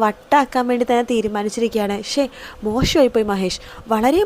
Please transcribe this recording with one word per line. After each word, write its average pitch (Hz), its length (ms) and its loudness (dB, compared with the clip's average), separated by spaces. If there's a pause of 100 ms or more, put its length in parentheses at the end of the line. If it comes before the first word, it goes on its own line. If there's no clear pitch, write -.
വട്ടാക്കാൻ 254 640 0
വേണ്ടി 240 200 0
തന്നെ 240 220 2
തീരുമാനിച്ചിരിക്കുകയാണ്. 214 840 -2 (140)
"ശ്ശേ, 277 160 0 (400)
മോശമായിപ്പോയി 240 680 2
മഹേഷ്, 190 280 -2 (320)
വളരെ 226 340 4